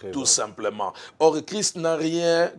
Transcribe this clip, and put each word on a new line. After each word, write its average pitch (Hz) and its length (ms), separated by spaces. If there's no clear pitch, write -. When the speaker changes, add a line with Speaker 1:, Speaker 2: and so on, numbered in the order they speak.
Speaker 1:
Très 98 100
Speaker 2:
tout 92 100
Speaker 1:
bien. - 60
Speaker 2:
simplement. 104 680
Or, 156 160
Christ 196 300
n'a 165 180
rien 165 640